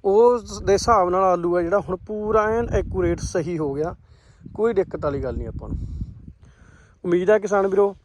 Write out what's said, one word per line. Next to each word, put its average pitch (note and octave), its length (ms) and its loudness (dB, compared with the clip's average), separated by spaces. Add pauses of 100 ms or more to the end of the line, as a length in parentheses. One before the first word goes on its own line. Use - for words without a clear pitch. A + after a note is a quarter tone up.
ਉਸ G#3+ 580 4
ਦੇ G3 100 2
ਹਿਸਾਬ G3 380 4
ਨਾਲ F#3+ 140 2
ਆਲੂ F3 320 2
ਆ F3+ 60 0
ਜਿਹੜਾ F3 160 0
ਹੁਣ F#3 180 -4
ਪੂਰਾ G#3+ 460 -2
ਐਨ A3+ 260 -2
ਐਕੂਰੇਟ F#3 520 -2
ਸਹੀ E3+ 380 -4
ਹੋ C#3+ 160 -4
ਗਿਆ, D#3+ 200 -4 (600)
ਕੋਈ A3+ 200 0
ਦਿੱਕਤ E3+ 300 -2
ਵਾਲੀ C#3 180 -4
ਗੱਲ B2 140 -6
ਨਹੀਂ A#2 120 -8
ਆਪਾਂ A2 200 -12
ਨੂੰ। - 100 -6 (1300)
ਉਮੀਦ F3+ 260 2
ਹੈ G#3+ 80 6
ਕਿਸਾਨ G3 280 0
ਵੀਰੋ G3 380 2